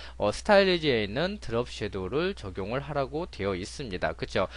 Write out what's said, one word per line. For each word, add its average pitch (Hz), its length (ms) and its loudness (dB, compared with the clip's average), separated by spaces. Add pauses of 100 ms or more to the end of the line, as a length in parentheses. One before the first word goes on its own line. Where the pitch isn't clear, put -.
(160)
어, 104 140 2
스타일리지에 175 720 4
있는 151 380 -2
드롭 117 280 -2
섀도우를 107 680 -2
적용을 101 460 -4
하라고 143 460 -4
되어 - 300 0
있습니다. 95 560 -4
그쵸? 98 340 0 (100)